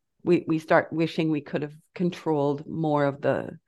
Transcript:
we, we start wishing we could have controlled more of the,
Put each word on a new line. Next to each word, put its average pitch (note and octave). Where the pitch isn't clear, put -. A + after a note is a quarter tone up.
we, E3+
we D#3+
start D#3+
wishing D#3+
we D3+
could C#3
have D3
controlled D3+
more D3+
of C#3
the, B2